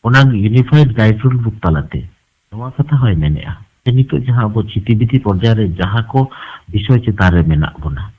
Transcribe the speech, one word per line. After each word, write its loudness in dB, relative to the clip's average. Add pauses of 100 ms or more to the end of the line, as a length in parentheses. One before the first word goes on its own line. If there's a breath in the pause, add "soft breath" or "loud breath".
ᱚᱱᱟ 4 (280)
Unified 4
Guide 2
Rule 2
Book -4
ᱛᱟᱞᱟᱛᱮ -2 (500)
ᱱᱚᱣᱟ -12
ᱠᱟᱛᱷᱟ -2
ᱦᱚᱸᱭ 0
ᱢᱮᱱᱮᱫᱼᱟ -4 (320)
ᱡᱮ 0
ᱱᱤᱛᱚᱜ 0
ᱡᱟᱦᱟᱸ 0
ᱟᱵᱚ -2
ᱪᱷᱤᱛᱤ -4
ᱵᱤᱛᱤ 0
ᱯᱚᱨᱡᱟᱭ 0
ᱨᱮ 0
ᱡᱟᱦᱟᱸ -4
ᱠᱚ 0 (380 loud breath)
ᱵᱤᱥᱚᱭ 0
ᱪᱮᱛᱟᱱ 0
ᱨᱮ 4
ᱢᱮᱱᱟᱜ 0
ᱵᱚᱱᱟ -10